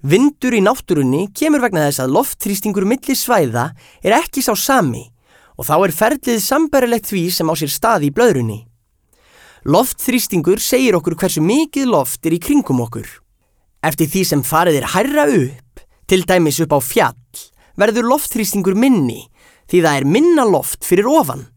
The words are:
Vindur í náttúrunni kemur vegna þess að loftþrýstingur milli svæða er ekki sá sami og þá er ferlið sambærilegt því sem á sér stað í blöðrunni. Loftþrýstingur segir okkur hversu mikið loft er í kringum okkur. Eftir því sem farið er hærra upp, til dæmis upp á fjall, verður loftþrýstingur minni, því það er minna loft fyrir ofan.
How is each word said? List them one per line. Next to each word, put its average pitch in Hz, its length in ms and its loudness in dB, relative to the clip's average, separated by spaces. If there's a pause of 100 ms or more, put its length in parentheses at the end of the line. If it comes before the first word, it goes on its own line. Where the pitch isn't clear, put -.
Vindur 247 560 2
í 190 80 2
náttúrunni 165 600 0 (100)
kemur 294 240 0
vegna 190 240 0
þess 143 160 -2
að 131 140 -2
loftþrýstingur 202 760 -2
milli 262 240 -2
svæða 139 560 0 (320)
er 202 160 2
ekki 302 240 -2
sá 226 160 -2
sami 156 460 0 (560)
og 127 80 -8
þá 156 100 0
er 185 160 2
ferlið 233 480 0
sambærilegt 262 720 0
því 180 240 -2
sem 160 160 -2
á - 20 0
sér 151 160 -4
stað 196 380 0
í 170 80 0
blöðrunni. 127 480 0 (1000)
Loftþrýstingur 202 960 0
segir 247 400 0
okkur 160 240 -4
hversu 170 240 -2
mikið 269 480 0
loft - 320 -2
er 165 80 0
í 170 80 -4
kringum 143 400 0
okkur. 117 240 -10 (800)
Eftir 156 240 -2
því 190 160 -2
sem 143 160 0
farið 160 380 2
er - 160 -6
hærra 285 340 0
upp, 143 560 -4 (240)
til 185 160 2
dæmis 170 400 0
upp 156 80 -2
á 143 80 2
fjall, - 600 -4 (360)
verður 226 320 0
loftþrýstingur 202 640 -2
minni, 208 540 0 (420)
því 175 160 4
það 143 140 2
er 135 180 0
minna 311 320 4
loft 147 320 -2
fyrir 190 320 2
ofan. 139 320 0 (120)